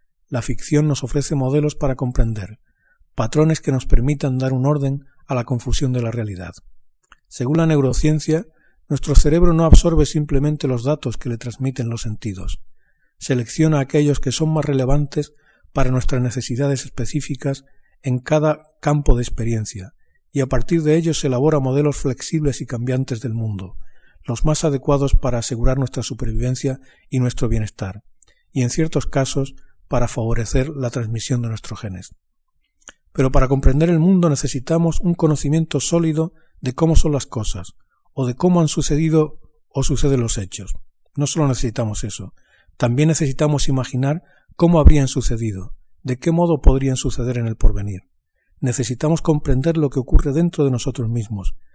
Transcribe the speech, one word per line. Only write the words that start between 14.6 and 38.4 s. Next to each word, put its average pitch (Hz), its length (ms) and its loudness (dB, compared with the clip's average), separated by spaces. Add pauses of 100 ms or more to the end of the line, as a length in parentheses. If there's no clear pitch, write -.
relevantes 143 680 0 (400)
para 131 180 2
nuestras 127 320 0
necesidades 127 640 -4
específicas 135 800 -6 (380)
en 127 160 -2
cada 151 480 -2 (140)
campo 147 360 4
de 123 60 -2
experiencia, 110 720 -6 (360)
y 139 100 -4
a 131 60 0
partir 160 360 2
de 151 140 2
ellos 165 280 0
elabora 143 340 2
modelos 139 380 0
flexibles 147 640 -4
y 123 60 -12
cambiantes 127 540 -4
del 117 140 -6
mundo, 104 440 -6 (460)
los 117 200 -4
más 151 200 2
adecuados 139 500 0
para 120 240 2
asegurar 123 400 0
nuestra 131 240 -4
supervivencia 127 800 -4 (280)
y 131 100 -2
nuestro 123 300 0
bienestar, 104 560 -4 (480)
y 131 100 0
en 120 80 0
ciertos 156 360 -2
casos - 480 -2 (340)
para 120 200 0
favorecer 117 640 -2
la 135 200 -4
transmisión 117 520 -4
de 117 60 -4
nuestros 110 320 -10
genes. 95 340 -12 (1000)
Pero 131 180 0
para 131 180 6
comprender 139 420 4
el 165 100 2
mundo 175 280 4
necesitamos 156 720 0
un 175 140 0
conocimiento 156 640 0
sólido 160 540 -2 (280)
de 127 140 -6
cómo 160 220 4
son 156 160 6
las 143 140 -4
cosas, - 480 -8 (380)
o 131 140 -4
de 123 80 -4
cómo 180 260 2